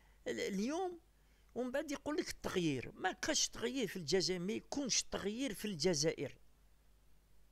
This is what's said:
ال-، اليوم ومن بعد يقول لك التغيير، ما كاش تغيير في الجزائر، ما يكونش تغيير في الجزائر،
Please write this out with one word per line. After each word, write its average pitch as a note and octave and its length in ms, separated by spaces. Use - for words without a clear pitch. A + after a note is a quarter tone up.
ال-، A3+ 120
اليوم D4+ 600
ومن B3 160
بعد C#4+ 200
يقول D4 260
لك - 120
التغيير، D3 680
ما - 160
كاش - 380
تغيير A#3+ 380
في - 100
الجزائر، F3 420
ما F#3+ 140
يكونش B3+ 500
تغيير G#3+ 500
في - 120
الجزائر، D#3 720